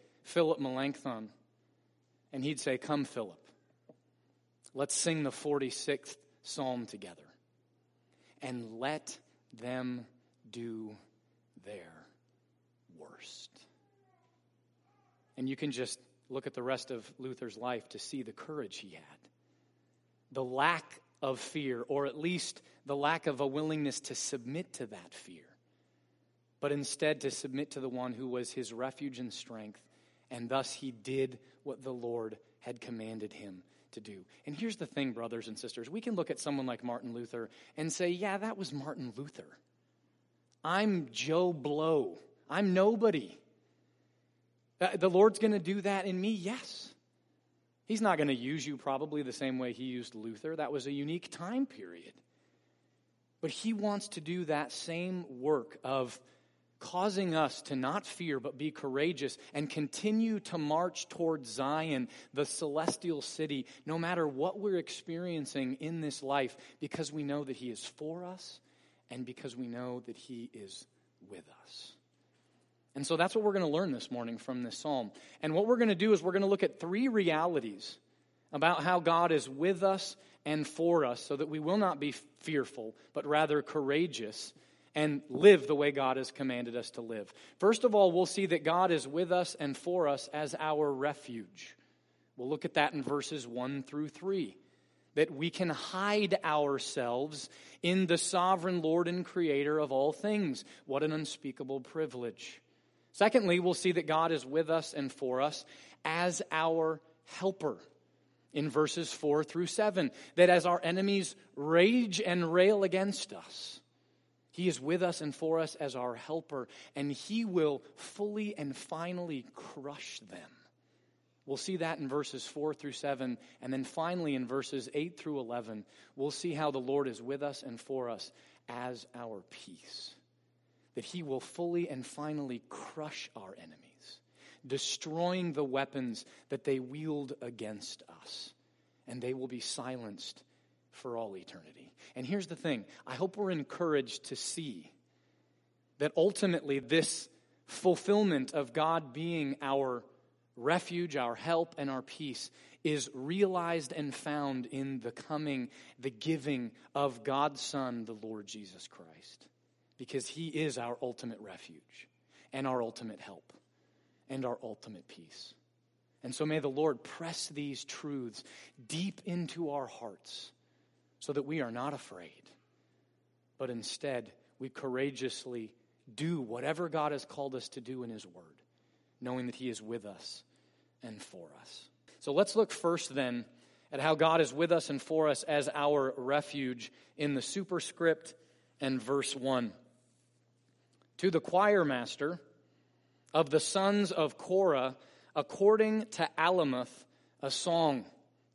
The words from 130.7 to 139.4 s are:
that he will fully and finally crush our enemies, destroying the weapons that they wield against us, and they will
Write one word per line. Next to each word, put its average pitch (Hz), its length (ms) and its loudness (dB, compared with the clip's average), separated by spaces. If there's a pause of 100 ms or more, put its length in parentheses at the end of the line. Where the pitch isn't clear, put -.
that 120 100 -8
he 180 180 -8
will 135 200 -4
fully 175 480 -4
and 131 180 -8
finally 147 640 -6
crush - 640 -10
our 98 220 -14
enemies, - 640 -20 (460)
destroying 170 840 0
the 143 140 0
weapons 131 580 -2 (240)
that - 160 -6
they 135 160 2
wield 143 640 -6
against 110 640 -10 (180)
us, - 320 -14 (520)
and 123 160 -10
they 127 120 -2
will 131 160 -4